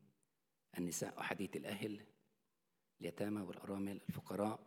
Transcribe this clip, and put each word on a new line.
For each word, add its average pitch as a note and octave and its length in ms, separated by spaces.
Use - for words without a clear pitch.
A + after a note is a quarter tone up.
النساء F2 420
أحادية F#2 360
الأهل، G#2 500
اليتامى G#2 400
والأرامل، G2 680
الفقراء، G#2 580